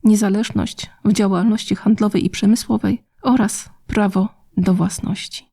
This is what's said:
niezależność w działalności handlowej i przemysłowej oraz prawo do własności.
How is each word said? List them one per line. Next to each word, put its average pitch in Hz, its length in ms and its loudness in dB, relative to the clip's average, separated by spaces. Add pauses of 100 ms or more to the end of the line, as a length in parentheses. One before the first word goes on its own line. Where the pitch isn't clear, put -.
niezależność 214 840 0 (140)
w 202 80 2
działalności 202 640 0
handlowej 214 500 0
i 190 60 0
przemysłowej 220 760 0 (180)
oraz 247 480 0 (160)
prawo 196 420 0 (280)
do 185 180 2
własności. - 800 -6